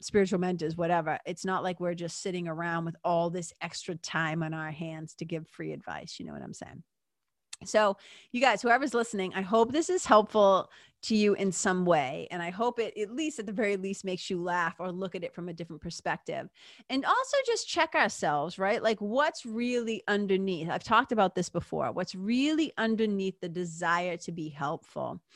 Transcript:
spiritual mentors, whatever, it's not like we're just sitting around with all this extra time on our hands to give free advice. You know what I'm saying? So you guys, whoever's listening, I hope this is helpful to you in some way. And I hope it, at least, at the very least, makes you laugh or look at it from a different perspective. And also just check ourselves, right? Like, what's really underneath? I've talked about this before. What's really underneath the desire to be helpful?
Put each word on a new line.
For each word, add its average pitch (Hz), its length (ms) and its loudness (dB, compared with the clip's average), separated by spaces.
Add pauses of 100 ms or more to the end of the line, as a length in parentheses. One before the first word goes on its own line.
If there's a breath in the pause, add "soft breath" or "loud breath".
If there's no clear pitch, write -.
spiritual 190 400 2
mentors, 165 360 0
whatever, 165 500 2
it's 175 180 -6
not 190 180 0
like 175 180 -4
we're 175 140 -2
just 170 280 -8
sitting 180 260 -4
around 170 360 -2
with 165 200 -6
all 170 260 2
this 170 300 -6
extra 170 360 -8
time 160 460 -2
on 160 120 -4
our 156 160 -6
hands 160 440 -10
to - 100 -12
give 165 240 -8
free 156 240 -8
advice. - 460 -10
You - 80 -12
know - 60 -12
what 69 100 -10
I'm - 120 -12
saying? - 280 -16 (840)
So 208 320 4 (360 loud breath)
you 240 80 -2
guys, 254 200 6
whoever's 247 320 4
listening, 214 400 -2
I 185 80 -4
hope 220 320 4
this 311 160 2
is 359 160 0
helpful 208 640 6 (320 soft breath)
to - 120 0
you 208 200 6
in 196 180 0
some 180 340 0
way. 160 440 2
And 175 120 -6
I 170 80 -6
hope 233 280 -2
it, 220 200 -4
at 208 160 -6
least, 302 240 -4
at 214 80 -8
the 214 60 -6
very 202 240 0
least, 196 280 -6
makes 180 240 -4
you 180 140 -2
laugh 175 380 -2
or 185 100 -6
look 185 240 -8
at 180 100 -8
it 165 100 -10
from 175 140 -10
a 175 40 -8
different 165 280 -12
perspective. 160 680 -6 (420 loud breath)
And 262 160 -2
also 494 300 2 (100)
just 466 220 -2
check 339 260 0
ourselves, 175 640 0
right? 196 240 0
Like, 214 180 2
what's 254 460 0
really 233 640 -2
underneath? 190 600 2
I've 160 160 -4
talked 233 280 4
about 202 220 4
this 180 140 0
before. 151 440 -2
What's 180 240 -6
really 262 600 2
underneath 208 640 0
the 180 80 -6
desire 170 680 -2
to 175 140 -10
be 165 160 -6
helpful? 147 760 -6 (140 loud breath)